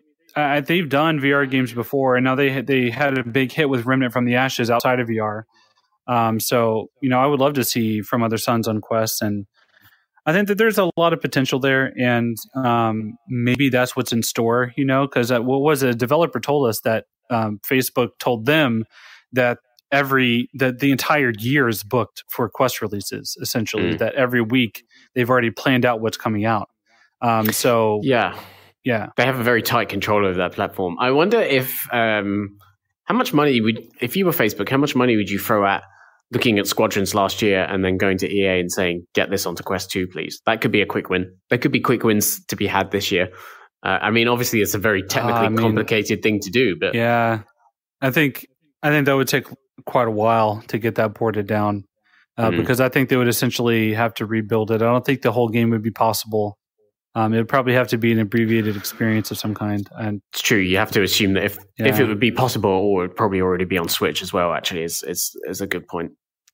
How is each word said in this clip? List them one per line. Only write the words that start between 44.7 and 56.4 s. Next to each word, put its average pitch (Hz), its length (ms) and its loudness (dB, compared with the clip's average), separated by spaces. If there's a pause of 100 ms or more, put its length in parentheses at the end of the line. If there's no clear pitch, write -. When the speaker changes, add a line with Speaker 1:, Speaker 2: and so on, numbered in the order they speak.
Speaker 2:
a 107 40 -2
very 98 240 0
Speaker 1:
Uh, 98 60 -14
Speaker 2:
technically 117 380 0
Speaker 1:
I - 40 0
mean, 110 80 0
Speaker 2:
complicated 110 640 0
thing 107 180 0
to 95 100 -8
do, 113 300 2
but 95 140 -2
Speaker 1:
Yeah. 117 480 0 (580)
I 135 100 0
think, 139 360 0 (360)
I 151 60 0
think 147 180 2
that 139 80 4
would 135 140 2
take 139 180 -2 (380)
quite 120 240 0
a 110 40 0
while 110 560 2
to 120 100 -2
get 113 160 -2
that 110 200 0
ported 107 320 -2
down, 104 380 -2 (540)
uh, 113 120 2
Speaker 2:
Mm. 87 60 0
Speaker 1:
because 117 240 2
I 131 80 4
think 131 220 0
they 135 80 4
would 123 100 4
essentially 117 640 0
have 113 220 -2
to 113 120 -6
rebuild 110 440 0
it. 113 100 2
I 113 60 2
don't 120 180 2
think 135 160 0
the 117 120 0
whole 117 160 0
game 117 220 2
would 110 120 0
be 110 80 -4
possible. 107 680 -2 (560)